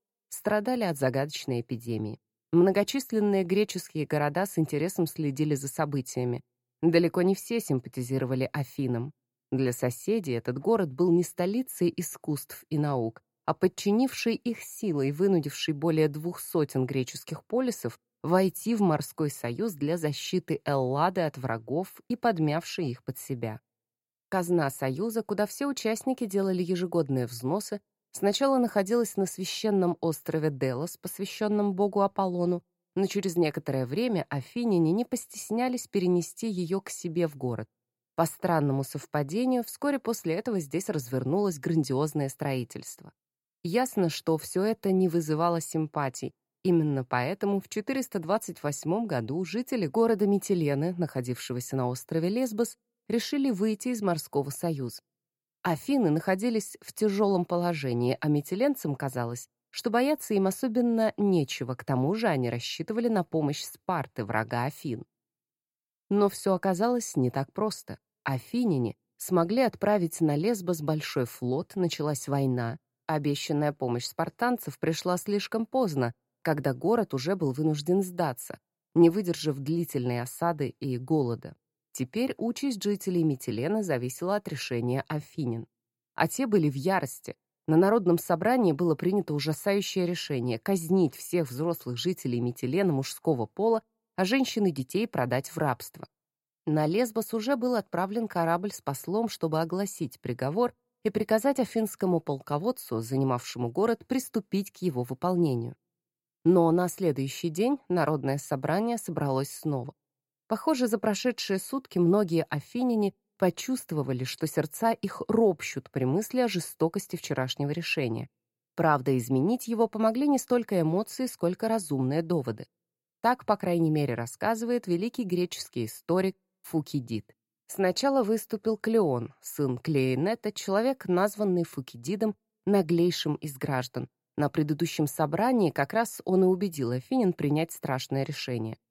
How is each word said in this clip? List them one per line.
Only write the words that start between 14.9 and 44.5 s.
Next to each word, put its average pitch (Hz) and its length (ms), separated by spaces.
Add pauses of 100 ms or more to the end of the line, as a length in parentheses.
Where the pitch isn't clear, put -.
вынудившей 160 600
более 156 360
двух 151 320
сотен 143 440
греческих 135 600
полисов 240 520 (260)
войти 190 520
в 208 60
морской 156 480
союз 147 440
для 147 240
защиты - 680
Эллады 143 560
от 156 160
врагов 123 680
и 247 80
подмявшей 160 760
их 117 140
под - 140
себя. 117 420 (680)
Казна 175 400
союза, 196 540
куда 208 220
все 285 200
участники 254 600
делали 190 380
ежегодные 170 600
взносы, 131 560 (300)
сначала 269 480
находилась 220 580
на 190 80
священном 185 760
острове 156 520
Делос, 135 460
посвященном 202 760
богу 196 280
Аполлону, 180 600 (320)
но 190 120
через 185 300
некоторое 143 480
время 185 440
афиняне 170 640
не 220 120
постеснялись 240 840
перенести 180 600
ее 185 320
к - 100
себе 170 380
в 147 80
город. 123 320 (480)
По 165 100
странному 147 580
совпадению, 202 800
вскоре 285 340
после 180 380
этого 214 240
здесь 156 300
развернулось 143 720
грандиозное 147 720
строительство. - 800 (520)
Ясно, 196 460
что 160 280
все 185 260